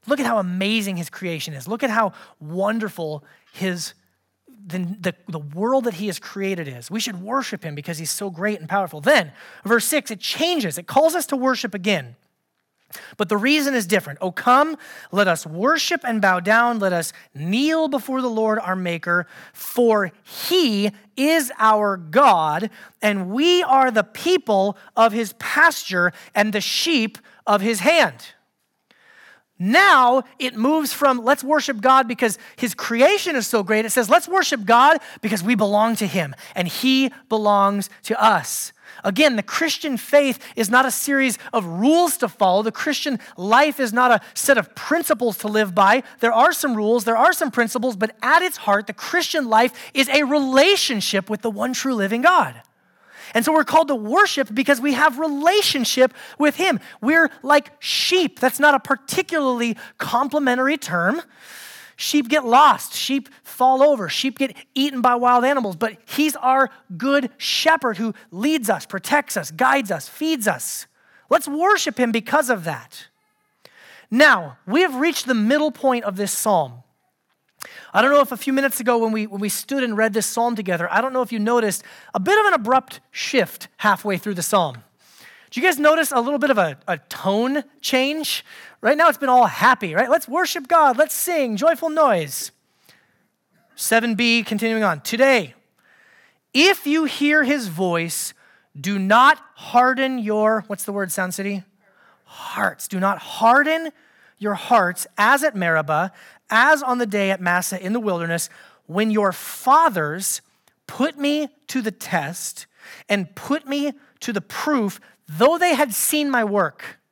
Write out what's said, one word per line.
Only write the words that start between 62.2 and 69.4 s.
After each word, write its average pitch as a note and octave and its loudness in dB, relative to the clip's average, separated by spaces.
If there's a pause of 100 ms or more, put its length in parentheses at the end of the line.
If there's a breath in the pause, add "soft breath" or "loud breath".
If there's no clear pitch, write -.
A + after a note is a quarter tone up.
get C4+ 0
lost. B3 4
Sheep - -4 (120)
fall C4 2
over. B3+ 2
Sheep - -4
get C4+ -2 (200 loud breath)
eaten C4+ -2
by B3 2
wild B3 2
animals. A#3+ 0
But A3 -4 (100)
he's D4 -2
our C4 2 (280 soft breath)
good C4+ 0
shepherd D#4 0
who A3 -4 (180 loud breath)
leads A#3 -2
us, F#3 -2
protects - -4
us, D#3 -8